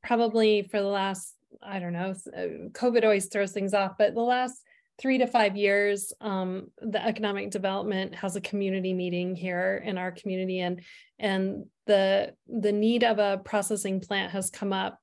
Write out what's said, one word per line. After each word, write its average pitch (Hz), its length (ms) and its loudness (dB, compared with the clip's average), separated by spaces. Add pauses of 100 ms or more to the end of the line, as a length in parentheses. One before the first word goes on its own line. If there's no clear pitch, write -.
probably 220 600 4
for 202 160 -4
the 202 80 0
last, 196 460 -2 (300)
I 196 160 -8
don't 175 140 -6
know, 180 180 -4
s-, 185 160 -10
uh, 175 460 -8
covid 240 300 2
always 202 240 4
throws 196 260 -2
things 196 200 -2
off, 196 240 2
but 208 160 4
the 226 80 -2
last 247 400 0 (380)
three 262 200 2
to 254 80 4
five 214 280 2
years, 202 640 2
um, 190 480 -4 (140)
the 208 200 -2
economic 202 500 -2
development 190 640 -2
has 185 200 -4
a 190 60 -6
community 190 520 -2
meeting 180 400 -2
here 180 520 -2
in 185 120 -4
our 180 140 -4
community, 185 480 -4
and, 180 220 -2 (360)
and 196 480 -2 (220)
the, 196 460 4 (160)
the 208 240 0
need 220 320 4
of 220 120 4
a 202 280 2
processing 196 560 -2
plant 190 320 -2
has 190 160 -2
come 196 240 -4
up 190 300 -2